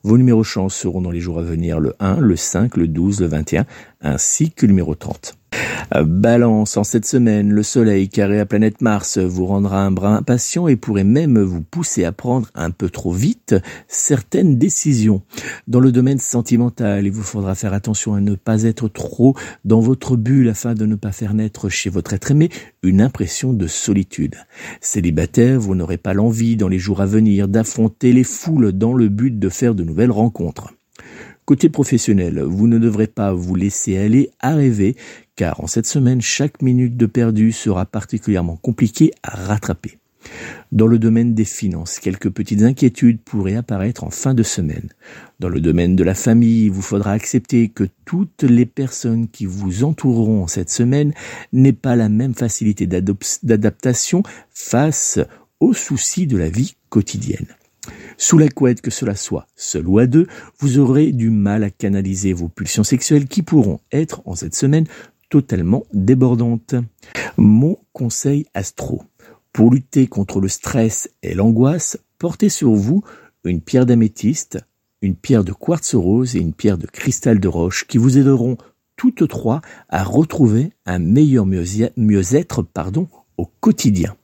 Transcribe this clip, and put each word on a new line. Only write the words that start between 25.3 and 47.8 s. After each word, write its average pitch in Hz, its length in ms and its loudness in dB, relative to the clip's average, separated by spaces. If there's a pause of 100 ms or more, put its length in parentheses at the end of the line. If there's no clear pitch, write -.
vous 98 140 -2
n'aurez 87 240 -2
pas 95 160 -4
l'envie 113 420 0
dans 98 120 0
les 92 100 0
jours 95 220 -2
à 98 60 2
venir 101 420 2
d'affronter 110 640 0
les 127 120 6
foules 127 480 0
dans 113 220 -2
le 117 140 2
but 113 280 0
de 98 120 -2
faire 120 260 -2
de 92 80 -4
nouvelles 90 300 0
rencontres. 101 600 -4 (720)
Côté 147 240 4
professionnel, 101 720 0
vous 95 260 0
ne 117 100 4
devrez 110 300 0
pas 101 240 -4
vous 90 240 -4
laisser 98 400 -2
aller 110 420 2
à 139 160 -2
rêver, 123 400 2 (400)
car 85 260 -4
en - 60 -10
cette - 200 -4
semaine, 127 340 0
chaque - 420 -4
minute 123 340 0
de 117 100 2
perdu 113 440 2
sera 92 360 -2
particulièrement 95 720 -4
compliquée 120 540 0 (140)
à - 100 -12
rattraper. 98 640 -6 (720)
Dans 110 160 4
le 113 140 4
domaine 113 340 2
des 107 120 0
finances, 87 520 -6
quelques 95 320 -4
petites 104 320 -2
inquiétudes 120 580 2
pourraient 98 360 -4
apparaître 113 480 -6
en - 60 -10
fin - 220 -4
de 117 120 2
semaine. - 460 -6 (500)
Dans 90 80 -6
le 87 120 -2
domaine 87 360 2
de 92 80 4
la 95 100 2
famille, 113 520 4
il 101 40 2
vous 95 120 -6
faudra 101 300 -2
accepter 113 560 0
que 107 160 -4 (200)